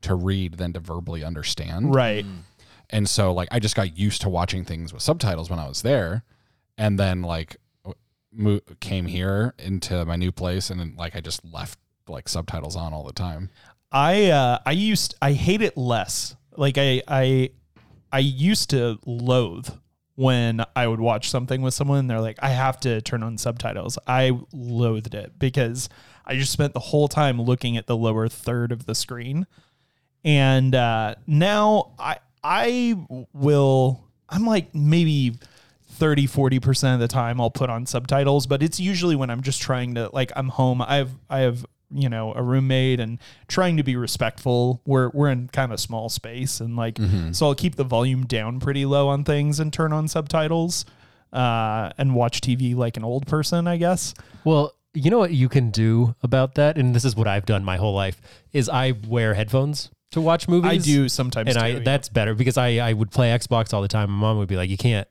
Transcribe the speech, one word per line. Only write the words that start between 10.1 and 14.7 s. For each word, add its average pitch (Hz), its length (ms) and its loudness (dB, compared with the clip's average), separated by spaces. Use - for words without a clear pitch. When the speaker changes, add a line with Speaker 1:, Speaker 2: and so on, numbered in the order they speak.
Speaker 1:
new 90 160 -2
place, 92 400 -4
and 90 80 -8
then, 82 180 -10
like, 85 180 -10
I - 60 -10
just 80 220 -10
left, - 340 -14
like, - 220 -14
subtitles 80 480 -6
on 82 160 -8
all 76 100 -10
the 71 80 -14
time. 87 380 -8
Speaker 2:
I, 175 380 4
uh, 127 360 4
I 135 60 0